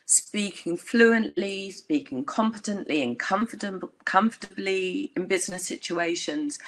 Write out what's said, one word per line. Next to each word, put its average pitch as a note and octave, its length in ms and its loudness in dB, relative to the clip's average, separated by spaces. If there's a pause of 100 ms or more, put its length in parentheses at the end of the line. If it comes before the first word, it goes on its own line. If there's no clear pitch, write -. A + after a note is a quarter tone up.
speaking F#3 720 0
fluently, G3+ 920 2
speaking C#3 520 -2
competently G#3 800 -2
and A#2+ 180 0
comfortab-, G#3 720 -2 (160)
comfortably F#3+ 1120 0
in F3+ 100 -2
business F3+ 400 -2
situations. E3+ 1040 -4